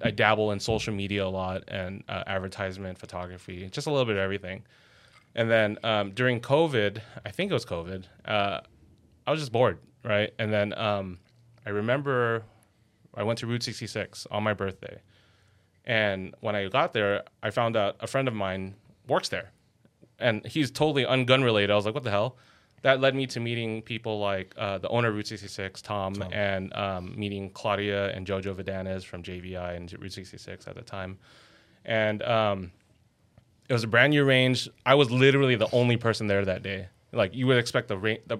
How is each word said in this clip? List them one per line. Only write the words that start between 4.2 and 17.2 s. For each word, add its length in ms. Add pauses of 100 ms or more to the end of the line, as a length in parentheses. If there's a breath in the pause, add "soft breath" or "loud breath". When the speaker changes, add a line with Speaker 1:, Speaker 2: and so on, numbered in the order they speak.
Speaker 1:
everything. 420 (680 soft breath)
And 160
then, 340
um, 280
during 280
covid, 600 (260 loud breath)
I 40
think 200
it 40
was 120
covid, 380 (200)
uh, 360 (680)
I 40
was 100
just 120
bored, 260 (260)
right? 340
And 140
then, 260
um, 400 (480)
I 40
remember 720 (680 soft breath)
I 100
went 160
to 60
Route 160
sixty-six 680
on 120
my 120
birthday. 460 (840 soft breath)
And 560
when 160
I 120
got 240
there, 320 (180)